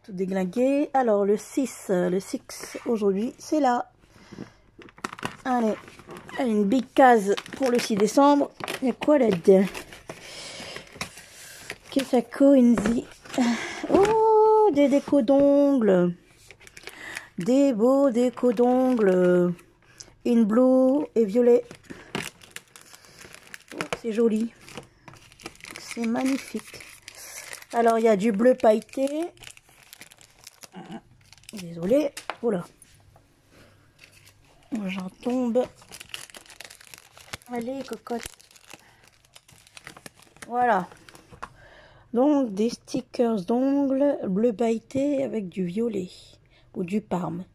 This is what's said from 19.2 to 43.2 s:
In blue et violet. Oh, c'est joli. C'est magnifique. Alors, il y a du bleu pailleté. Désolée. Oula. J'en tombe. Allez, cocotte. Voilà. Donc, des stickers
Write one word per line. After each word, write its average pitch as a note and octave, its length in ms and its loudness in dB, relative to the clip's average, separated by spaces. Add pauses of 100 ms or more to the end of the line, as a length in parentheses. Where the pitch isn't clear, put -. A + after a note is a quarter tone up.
In A#3 180 2
blue C4 680 2
et A3 120 2
violet. A#3+ 400 2 (2000)
Oh, - 80 -8 (180)
c'est A3+ 120 -6
joli. A3+ 400 0 (1300)
C'est - 260 -10
magnifique. B3+ 760 -6 (920)
Alors, A#3 240 2
il A3+ 80 0
y - 20 6
a A3 80 4
du G#3 160 0
bleu A#3 220 2
pailleté. B3 540 0 (2500)
Désolée. F#3+ 580 -2 (320)
Oula. G3+ 200 -2 (2250)
J'en F#3 240 -10 (140)
tombe. B3 400 -2 (1900)
Allez, B3 360 -10
cocotte. A3+ 400 -12 (2250)
Voilà. A#3 400 0 (1300)
Donc, C4+ 400 0
des G#3+ 160 -2
stickers A#3 760 -6